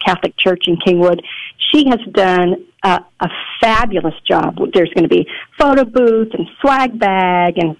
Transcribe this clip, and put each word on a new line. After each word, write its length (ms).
Catholic 320
Church 300
in 100
Kingwood. 440
She 180
has 100
done, 520
uh, 160
a 100
fabulous 540
job. 320
There's 180
gonna 140
be 180
photo 240
booth 520
and 120
swag 400
bag 580
and 220